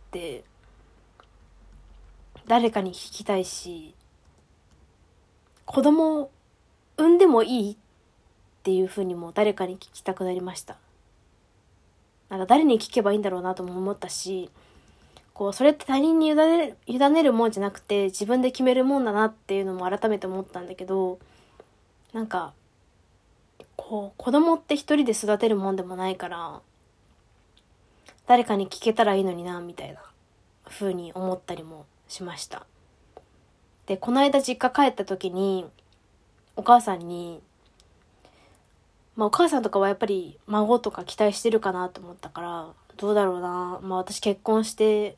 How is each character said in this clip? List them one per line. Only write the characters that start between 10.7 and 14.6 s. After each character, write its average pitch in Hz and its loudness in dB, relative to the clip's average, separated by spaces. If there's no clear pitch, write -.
な 196 -8
ん - -6
か 185 -4
誰 262 6
に 254 6
聞 - -6
け 240 2
ば 202 4
い 208 2
い - 2
ん 208 -2
だ 196 -2
ろ 180 -4
う - -10
な 185 -4
と 185 -8
も 180 -8
思 190 -4
っ 202 -6
た - -14
し、 185 -8